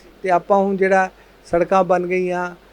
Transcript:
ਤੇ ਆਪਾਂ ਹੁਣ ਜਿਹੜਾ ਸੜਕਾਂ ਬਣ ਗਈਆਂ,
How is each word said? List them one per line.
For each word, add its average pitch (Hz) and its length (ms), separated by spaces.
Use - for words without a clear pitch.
ਤੇ 190 60
ਆਪਾਂ 180 280
ਹੁਣ 196 200
ਜਿਹੜਾ 190 320
ਸੜਕਾਂ 185 380
ਬਣ 180 240
ਗਈਆਂ, 180 480